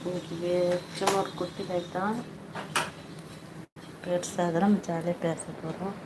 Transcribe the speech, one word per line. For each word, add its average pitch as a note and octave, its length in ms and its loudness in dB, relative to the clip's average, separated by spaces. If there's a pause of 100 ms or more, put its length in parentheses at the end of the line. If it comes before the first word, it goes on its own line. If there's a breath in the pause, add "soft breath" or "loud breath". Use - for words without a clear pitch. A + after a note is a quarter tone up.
இன்னைக்கு E3+ 380 -2
வே-, F3 360 4 (200)
சும்மா G3 240 4
ஒரு - 180 0
குட்டி F3+ 300 -4
பைக் F3 260 0
தான், G#3+ 240 2 (1800)
பெருசா F3 420 2
அதெல்லாம் G3 300 8
நம்ம F#3 140 0
ஜாலியா E3+ 260 0 (100)
பேச D#3+ 380 -2
போறோம். F3+ 420 -4